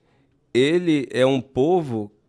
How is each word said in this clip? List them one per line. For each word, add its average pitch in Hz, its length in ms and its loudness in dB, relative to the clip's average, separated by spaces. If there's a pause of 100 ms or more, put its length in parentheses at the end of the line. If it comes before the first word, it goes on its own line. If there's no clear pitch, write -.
(540)
ele 151 560 0
é 127 160 0
um 135 140 2
povo 127 720 -2 (180)